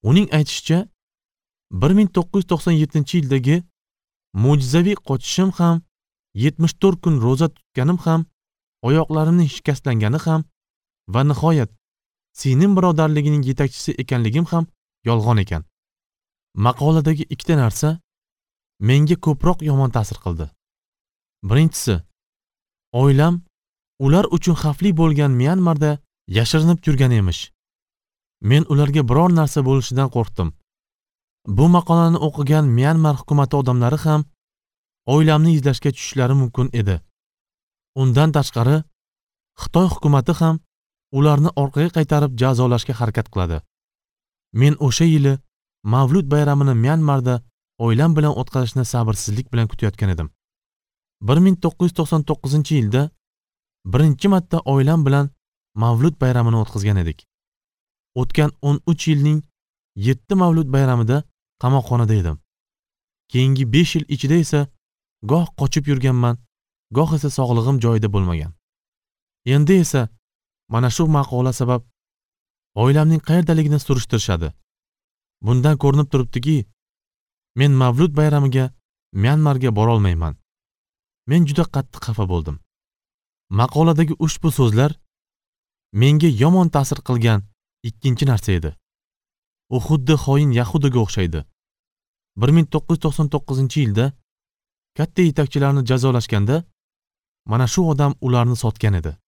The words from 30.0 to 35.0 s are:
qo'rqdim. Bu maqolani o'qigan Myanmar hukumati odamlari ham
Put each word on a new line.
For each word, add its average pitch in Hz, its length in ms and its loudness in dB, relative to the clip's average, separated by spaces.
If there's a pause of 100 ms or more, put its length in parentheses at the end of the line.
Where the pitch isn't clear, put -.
qo'rqdim. 110 400 -4 (1000)
Bu 117 220 2
maqolani 170 500 2
o'qigan 147 480 0
Myanmar 147 500 2
hukumati 143 400 -2
odamlari 127 420 0
ham 151 220 0 (840)